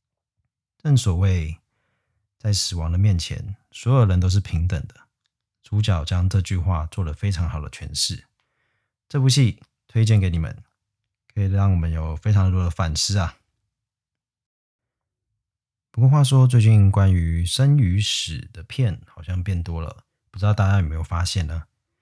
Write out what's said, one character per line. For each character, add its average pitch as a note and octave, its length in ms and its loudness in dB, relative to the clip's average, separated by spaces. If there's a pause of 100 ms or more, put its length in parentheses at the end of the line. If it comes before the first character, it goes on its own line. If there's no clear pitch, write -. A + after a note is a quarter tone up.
(800)
正 C#3+ 180 2
所 F#2 200 0
谓， F2 400 -2 (800)
在 G#2 140 -4
死 - 220 -4
亡 E2 160 -4
的 F2 80 0
面 G2 180 2
前， - 380 -8 (160)
所 - 240 -2
有 B2 100 4
人 F#2 140 2
都 F2+ 100 2
是 G2 120 2
平 E2+ 260 -4
等 D2+ 220 -4
的。 - 80 -20 (640)
主 G#2 180 -2
角 F2 240 0
将 F2+ 240 0
这 F#2 140 0
句 F2+ 160 -4
话 D#2+ 280 -2
做 F2 180 -6
了 D#2 100 -6
非 G2+ 160 -4
常 E2+ 180 -2
好 D2+ 120 -8
的 D2 100 -12
诠 D2 240 -14
释。 - 300 -6 (840)
这 C#3+ 120 -4
部 C3 80 4
戏 B2 340 2 (240)
推 A2 180 2
荐 G#2+ 140 4
给 F#2 100 2
你 E2 120 -2
们， B1+ 220 -8 (680)
可 G#2 80 -6
以 G2 60 0
让 G2 240 2
我 F2+ 60 4
们 E2 160 0
有 D#2+ 240 -6
非 G#2 160 -2
常 F#2+ 180 4
多 F2+ 140 0
的 F2 40 0
反 D#2+ 260 -4
思 - 220 -2
啊。 E2+ 200 -2 (2500)
不 A2+ 80 -6
过 B2+ 100 6
话 C#3+ 140 4
说， C3 240 4
最 B2 120 4
近 G#2+ 300 6
关 F#2+ 240 2
于 E2 320 0
生 C#3+ 320 2
与 G2 220 2
死 - 520 -6
的 E2+ 120 -18
片 - 420 -4
好 - 160 -20
像 F2+ 200 -6
变 F2 200 -4
多 E2 180 -8
了， - 240 -14 (260)
不 - 80 -18
知 G2+ 60 -2
道 G#2 100 4
大 G2 140 2
家 G2+ 100 4
有 F#2 40 2
没 D#2 120 -2
有 D#2+ 80 -4
发 E2+ 220 -4
现 E2+ 220 -4
呢？ D#2+ 180 -8 (380)